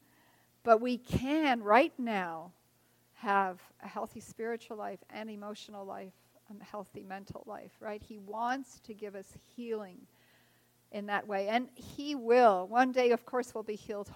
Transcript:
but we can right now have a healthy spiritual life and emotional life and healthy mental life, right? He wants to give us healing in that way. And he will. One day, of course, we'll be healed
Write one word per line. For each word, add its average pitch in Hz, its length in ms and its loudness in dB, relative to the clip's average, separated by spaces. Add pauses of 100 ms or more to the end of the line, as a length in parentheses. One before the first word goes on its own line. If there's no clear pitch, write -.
(640)
but 233 200 8
we 247 160 0
can 269 640 0
right 226 340 6
now 180 560 -4 (680)
have 196 400 2 (240)
a 190 60 -14
healthy 214 320 -10
spiritual 226 560 -10
life 202 240 -10 (100)
and 220 180 -12
emotional 208 560 -14
life 196 280 -12 (360)
and 202 140 -18
healthy 208 400 -14
mental 190 440 -14
life, 202 340 -14
right? 214 220 -10
He 220 160 -18
wants 233 600 -6
to 220 140 -16
give 202 220 -12
us 196 100 -14 (300)
healing 214 420 -8 (960)
in 208 140 -8
that 208 200 -2
way. 202 220 -2
And 240 260 0
he 294 400 -8
will. 226 540 6
One 247 240 4
day, 247 180 4
of 233 160 2
course, 247 280 -4
we'll 220 100 -6
be 214 100 -8
healed 208 420 -10